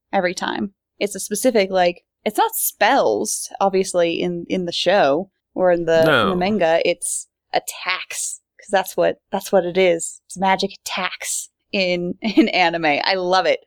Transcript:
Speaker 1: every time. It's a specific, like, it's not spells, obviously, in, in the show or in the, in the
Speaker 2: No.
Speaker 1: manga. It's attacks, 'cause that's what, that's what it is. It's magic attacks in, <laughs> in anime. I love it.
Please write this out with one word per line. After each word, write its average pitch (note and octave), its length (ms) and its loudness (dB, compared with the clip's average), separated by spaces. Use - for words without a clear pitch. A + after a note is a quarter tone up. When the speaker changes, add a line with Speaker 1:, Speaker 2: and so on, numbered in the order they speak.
Speaker 1:
every F3+ 220 0
time. - 380 -6
It's G3+ 160 -4
a F#3+ 60 -10
specific, G#3 500 0
like, F3+ 320 0
it's G#3+ 140 -4
not A4 160 2
spells, G#3 960 0
obviously, F#3 600 0
in, F3 280 -4
in F#3 180 -2
the E3+ 60 -6
show F3 580 2
or F3+ 180 2
in E3+ 140 0
the, E3 140 4
in D#3+ 60 6
the C3 200 4
Speaker 2:
No. F#3 100 0
Speaker 1:
manga. F3 520 2
It's - 380 -4
attacks, - 880 -6
'cause - 120 -20
that's F#3+ 260 0
what, E3+ 200 0
that's F#3+ 180 -6
what F#3 160 4
it F3 100 -4
is. F3 500 0
It's - 120 -18
magic F#3+ 320 0
attacks - 680 -8
in, F3+ 460 -2
<laughs> - 40 -20
in A3 280 2
anime. E3 540 2
I F#3+ 100 0
love F3+ 320 2
it. D3 200 0